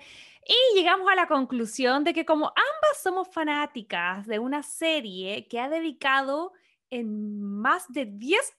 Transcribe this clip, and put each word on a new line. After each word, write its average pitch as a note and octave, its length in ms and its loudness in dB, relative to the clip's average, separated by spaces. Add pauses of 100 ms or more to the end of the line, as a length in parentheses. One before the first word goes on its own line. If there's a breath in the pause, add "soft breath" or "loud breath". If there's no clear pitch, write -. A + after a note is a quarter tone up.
(480 loud breath)
Y A#4+ 300 6
llegamos F#4 340 4
a F#4+ 40 6
la F4 120 4
conclusión C4 760 0
de E4 100 2
que E4 140 -2
como D4+ 220 2
ambas D5 520 2
somos F#4 280 -2
fanáticas G#3+ 1000 -4
de A3 100 -2
una C4+ 240 -4
serie A3+ 840 -4
que A#3 120 -6
ha B3+ 80 -4
dedicado C#4+ 840 -2 (400 soft breath)
en G#3+ 500 -8
más A3+ 500 -2
de C4+ 140 -4
diez B3+ 540 -2